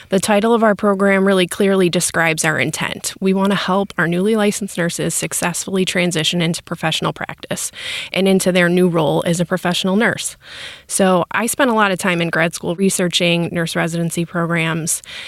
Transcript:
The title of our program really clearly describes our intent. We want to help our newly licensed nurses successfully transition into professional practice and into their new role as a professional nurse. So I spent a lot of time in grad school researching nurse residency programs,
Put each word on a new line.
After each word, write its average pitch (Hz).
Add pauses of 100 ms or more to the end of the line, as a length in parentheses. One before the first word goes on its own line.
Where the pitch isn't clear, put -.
The 190
title 214
of 226
our 208
program 196
really 185
clearly 190
describes 165
our 156
intent. -
We 190
want 190
to 180
help 196
our 170
newly 185
licensed 208
nurses 170
successfully 175
transition 170
into 170
professional 156
practice - (400)
and 185
into 190
their 180
new 180
role 160
as 170
a 175
professional 185
nurse. - (500)
So 185
I 214
spent 247
a -
lot 208
of 180
time 175
in 170
grad 165
school 175
researching 175
nurse 170
residency 170
programs, 165 (260)